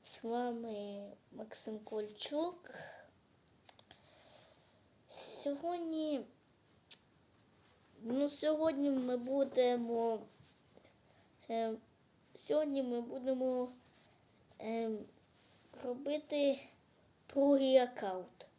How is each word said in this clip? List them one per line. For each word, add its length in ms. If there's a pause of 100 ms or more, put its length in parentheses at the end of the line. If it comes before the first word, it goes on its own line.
З 200
вами 800 (280)
Максим 480
Кольчук. 920 (2500)
Сьогодні, 1160 (1800)
ну, 280
сьогодні 600
ми 280
будемо, 1000 (1300)
е, 240 (760)
сьогодні 360
ми 180
будемо, 720 (880)
е, 320 (920)
робити 760 (680)
другий 480
аккаунт. 680 (100)